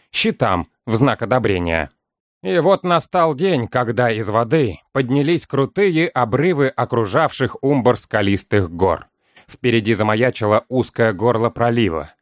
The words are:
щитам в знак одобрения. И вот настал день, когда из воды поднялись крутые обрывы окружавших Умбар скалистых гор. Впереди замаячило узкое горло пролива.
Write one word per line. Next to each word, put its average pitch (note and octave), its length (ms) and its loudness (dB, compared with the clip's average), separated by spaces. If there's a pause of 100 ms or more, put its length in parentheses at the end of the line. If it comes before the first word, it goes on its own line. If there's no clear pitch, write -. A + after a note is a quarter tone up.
(120)
щитам G2 560 0 (160)
в A2+ 120 -2
знак A#2+ 260 0
одобрения. F2+ 680 0 (540)
И F#3 160 -2
вот F#3 260 2
настал E3 500 0
день, C#3+ 340 -2
когда A#2+ 420 0
из G#2+ 180 -4
воды A2+ 520 0 (120)
поднялись C#3 540 0
крутые E3 640 0
обрывы C3 600 0
окружавших B2 920 -2
Умбар B2+ 340 2
скалистых G2+ 760 0
гор. F2 360 0 (420)
Впереди A2+ 460 0
замаячило G#2+ 720 0
узкое A2 460 0
горло A2+ 340 0
пролива. A2+ 720 -2